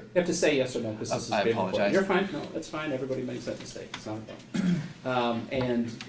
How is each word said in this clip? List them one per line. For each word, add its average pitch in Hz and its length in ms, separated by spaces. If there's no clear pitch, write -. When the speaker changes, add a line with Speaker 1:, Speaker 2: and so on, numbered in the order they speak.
Speaker 1:
You 185 60
have 175 60
to 170 80
say 147 220
yes 127 200
or 120 40
no, 110 140
'cause 113 160
Speaker 2:
Uh, 127 60
Speaker 1:
this - 100
is - 60
Speaker 2:
I 104 120
Speaker 1:
being 113 120
recorded. 95 200
Speaker 2:
apologize. 101 160
Speaker 1:
You're 190 120
fine. 196 280
No, 143 100
it's - 140
fine. 151 240
Everybody 127 300
makes 123 220
that - 140
mistake. - 360
It's - 120
not 107 120
a - 20
problem. - 680
<clears throat> - 40
Um, 120 480
and 123 400